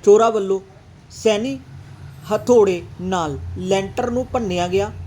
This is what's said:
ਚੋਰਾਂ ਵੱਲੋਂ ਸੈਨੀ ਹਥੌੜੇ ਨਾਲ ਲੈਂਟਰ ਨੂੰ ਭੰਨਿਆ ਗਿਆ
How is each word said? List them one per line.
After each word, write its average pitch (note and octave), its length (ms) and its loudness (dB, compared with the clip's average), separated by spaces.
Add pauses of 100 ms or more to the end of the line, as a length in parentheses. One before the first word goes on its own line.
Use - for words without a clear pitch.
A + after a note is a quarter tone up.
ਚੋਰਾਂ A3 280 6
ਵੱਲੋਂ G3 280 -2 (500)
ਸੈਨੀ A3+ 480 -2 (760)
ਹਥੌੜੇ G#3 480 4 (200)
ਨਾਲ E3+ 360 -4 (200)
ਲੈਂਟਰ G3 520 -2
ਨੂੰ B3 220 -4
ਭੰਨਿਆ F3+ 360 -2
ਗਿਆ G3 240 -2 (140)